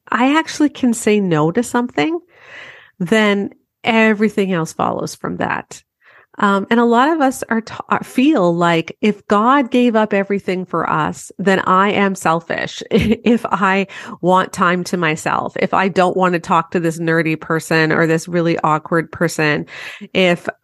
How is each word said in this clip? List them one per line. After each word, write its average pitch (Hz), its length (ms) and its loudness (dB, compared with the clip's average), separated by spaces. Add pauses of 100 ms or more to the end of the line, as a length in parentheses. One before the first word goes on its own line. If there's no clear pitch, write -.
I 262 280 2
actually 311 320 0
can 247 240 0
say 214 260 0
no 165 320 2
to 240 100 0
something, 294 580 -2 (800)
then 202 520 0 (320)
everything 220 680 2
else 165 220 -2
follows - 420 -4
from - 220 -8
that. - 460 -6 (540)
Um, 202 320 0
and 233 100 2
a 233 60 4
lot 240 240 4
of 330 100 0
us 262 300 0
are 226 120 -2
ta-, - 280 -12
are, - 140 -2
feel 247 520 2
like 170 460 0
if 208 260 -2
God 233 420 2
gave 247 280 2
up 214 160 0
everything 196 520 -2
for - 240 -4
us, 160 480 -4
then 190 240 2
I 190 300 2
am 196 240 0
selfish. - 720 -4
<laughs> - 40 -14 (400)
If 233 140 0
I 190 420 0 (340)
want 185 300 2
time 180 340 0
to - 120 -4
myself, 156 640 -2
if - 140 0
I 185 140 2
don't 180 300 0
want 185 160 2
to 170 60 0
talk 170 320 0
to 190 80 -2
this 165 200 -2
nerdy 160 400 0
person 160 520 0
or 156 160 2
this 160 200 0
really 170 320 0
awkward 156 520 -2
person, 156 540 -2 (480)
if, 180 340 0 (160)